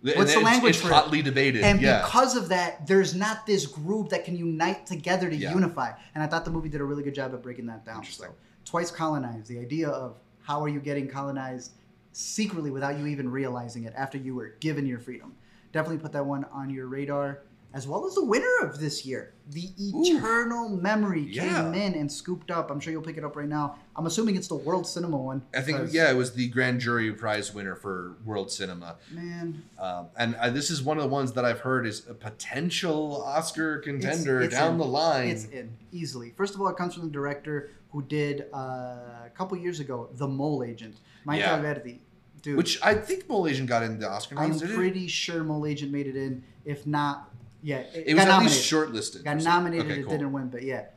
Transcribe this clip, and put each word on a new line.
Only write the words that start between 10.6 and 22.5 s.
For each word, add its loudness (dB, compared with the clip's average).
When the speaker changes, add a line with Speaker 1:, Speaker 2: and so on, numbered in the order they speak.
Speaker 2:
are 0
you -2
getting -2
colonized -6
secretly -4
without -4
you -4
even -4
realizing -4
it -12
after -6
you -8
were -10
given -2
your -2
freedom. -14
Definitely -2
put -8
that -2
one -2
on -8
your -6
radar, -4
as -8
well -2
as -4
the 4
winner 4
of -4
this -4
year, -8
The -8
Speaker 1:
Ooh. 0
Speaker 2:
Eternal 2
Memory, 2
Speaker 1:
Yeah. 0
Speaker 2:
came 0
in 0
and -2
scooped -6